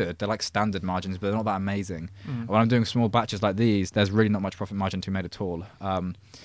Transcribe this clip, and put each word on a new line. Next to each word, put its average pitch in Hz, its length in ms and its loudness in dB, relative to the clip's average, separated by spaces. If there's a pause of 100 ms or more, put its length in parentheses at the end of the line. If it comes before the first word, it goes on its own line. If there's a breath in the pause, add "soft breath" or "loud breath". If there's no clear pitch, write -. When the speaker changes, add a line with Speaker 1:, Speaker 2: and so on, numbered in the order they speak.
Speaker 1:
good. 85 140 -6
They're, 101 100 -2
like, 107 140 -2
standard 104 400 -2
margins, 92 360 -4
but 101 100 -2
they're 104 80 0
not 110 80 -2
that 104 120 0
amazing. 98 540 -4 (180)
Speaker 2:
Mm. 117 200 -6
Speaker 1:
When 107 120 4
I'm 113 80 6
doing 117 160 4
small 117 240 2
batches 110 340 0
like 101 120 2
these, 104 380 2
there's 104 180 4
really 107 200 4
not 101 120 0
much 95 140 -4
profit 101 200 -6
margin 95 260 -2
to - 80 -6
be 95 40 -2
made 95 100 -2
at - 160 -10
all. 90 240 -4 (160)
Um, 92 360 -2 (280 loud breath)